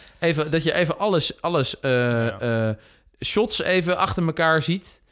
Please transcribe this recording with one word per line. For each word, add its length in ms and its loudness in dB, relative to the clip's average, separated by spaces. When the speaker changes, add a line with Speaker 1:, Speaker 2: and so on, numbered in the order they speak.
Speaker 1:
Even, 320 -2
dat 120 2
je 100 2
even 260 0
alles, 420 0
alles, 380 -2
eh, 120 -2
Speaker 2:
Ja. 480 0
Speaker 1:
eh, 360 0
shots 360 0
even 360 0
achter 280 0
elkaar 360 2
ziet. 400 -6